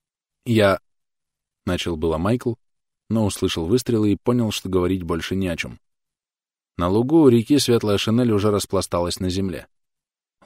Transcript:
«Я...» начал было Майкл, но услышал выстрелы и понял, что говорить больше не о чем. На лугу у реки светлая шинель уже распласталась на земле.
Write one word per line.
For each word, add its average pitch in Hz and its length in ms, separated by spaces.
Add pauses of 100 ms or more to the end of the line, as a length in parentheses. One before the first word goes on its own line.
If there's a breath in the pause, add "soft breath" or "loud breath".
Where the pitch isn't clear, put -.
(460)
«Я...» 107 340 (840)
начал 87 320
было 80 220
Майкл, 120 340 (560)
но 110 160
услышал 90 400
выстрелы 107 460
и 98 100
понял, 120 300
что - 180
говорить 92 320
больше 85 340
не 95 120
о 85 100
чем. 62 220 (1000)
На 87 100
лугу 127 340
у 143 80
реки 120 280
светлая 107 400
шинель 117 340
уже 104 200
распласталась 90 680
на 92 100
земле. 90 380 (800)